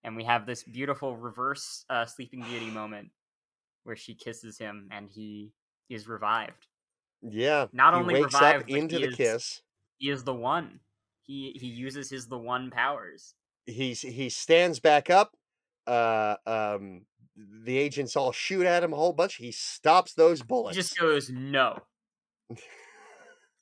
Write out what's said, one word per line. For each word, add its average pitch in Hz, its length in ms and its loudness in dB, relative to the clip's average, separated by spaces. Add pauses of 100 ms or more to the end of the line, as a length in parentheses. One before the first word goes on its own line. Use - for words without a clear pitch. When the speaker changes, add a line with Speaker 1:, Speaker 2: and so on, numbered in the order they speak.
Speaker 1:
And 113 120 -10
we 113 100 -10
have 117 200 2
this 120 180 -8
beautiful 131 540 -6
reverse, 120 720 -8
uh, 120 160 -2
Sleeping 123 380 -14
Beauty 113 260 -8
Speaker 2:
<sighs> - 20 -10
Speaker 1:
moment 107 400 -12 (760)
where 117 100 -10
she - 200 -18
kisses 113 440 -16
him 104 320 -14
and 104 180 -14
he 104 440 -16 (360)
is 110 180 -12
revived. 110 600 -4 (540)
Speaker 2:
Yeah, 123 500 0
Speaker 1:
Not 143 220 8
Speaker 2:
he 175 60 4
Speaker 1:
only 175 140 0
Speaker 2:
wakes 143 120 4
Speaker 1:
revived, 139 400 4
Speaker 2:
up 117 40 -16
Speaker 1:
but - 0 -
Speaker 2:
into 147 200 -2
Speaker 1:
he 165 120 -2
Speaker 2:
the 147 60 0
Speaker 1:
is, 123 100 -8
Speaker 2:
kiss. 117 440 -2 (360)
Speaker 1:
he 139 120 -4
is 135 140 -4
the 127 120 -4
one. 135 460 -4 (420)
He, 139 360 -12
he 123 80 -12
uses 131 440 -10
his 127 160 -12
the 123 100 -10
one 123 340 -6
powers. 120 640 -4 (300)
Speaker 2:
He's, 123 360 -6
he 127 280 -8
stands 165 500 4
back 147 300 6
up. 196 260 6 (520)
Uh, 113 480 2 (100)
um, 104 600 -4 (300)
the 110 420 -6
agents 139 380 -2
all 131 160 2
shoot 185 340 -2
at 175 180 4
him 165 100 -2
a - 40 -4
whole 165 160 2
bunch. 170 220 0
He 120 160 -12
stops - 600 2
those 165 280 6
Speaker 1:
He 117 60 -14
Speaker 2:
bullets. 226 280 -2
Speaker 1:
just 185 220 -4
goes, 151 320 2
"No." 131 500 0 (680)
Speaker 2:
<laughs> 117 100 -14 (1000)